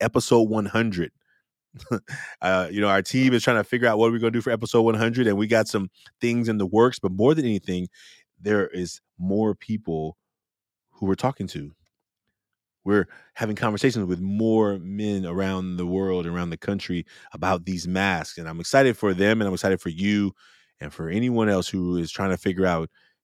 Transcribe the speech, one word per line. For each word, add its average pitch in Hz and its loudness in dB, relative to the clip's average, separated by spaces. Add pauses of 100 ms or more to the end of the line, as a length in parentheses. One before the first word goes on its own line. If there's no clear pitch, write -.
episode 117 4
one 107 0
hundred. 98 -2 (800)
<laughs> 117 -4 (400)
Uh, 92 0
you 101 -4
know, 104 2
our 98 4
team 131 2
is 117 2
trying 120 2
to 104 2
figure 120 0
out 110 4
what 117 6
we're 117 0
gonna 113 0
do 117 -2
for 123 -2
episode 113 2
one 113 4
hundred, 117 0
and 101 2
we 104 0
got 110 2
some 98 -2 (300)
things 120 0
in 110 0
the 98 0
works. 113 4
But 92 -4
more 117 4
than 156 0
anything, 92 -2 (520)
there 101 0
is 90 -8 (180)
more 98 -2
people 82 -8 (760)
who - -8
we're 95 2
talking 127 -4
to. 73 -12 (1120)
We're 98 2 (280)
having 107 -4
conversations 107 0
with 90 -2
more 104 2
men 98 -4
around 92 -4
the 90 -4
world, 92 -2
around 87 -4
the 82 -8
country, 92 -6 (280)
about 90 -2
these 90 -4
masks. 92 -2
And 82 -10
I'm 82 -10
excited 131 4
for 101 0
them, 101 2
and 107 0
I'm 95 -2
excited 95 0
for 87 -6
you, 98 0 (480)
and 73 -12
for 80 -8
anyone 113 0
else 92 0
who 90 -2
is 82 -4
trying 95 -4
to 90 -2
figure 95 0
out, 82 0 (360)